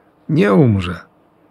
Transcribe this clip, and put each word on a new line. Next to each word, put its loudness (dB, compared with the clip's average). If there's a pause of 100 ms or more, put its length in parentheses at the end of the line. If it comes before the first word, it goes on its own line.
(280)
Nie 0
umrze”. 0 (500)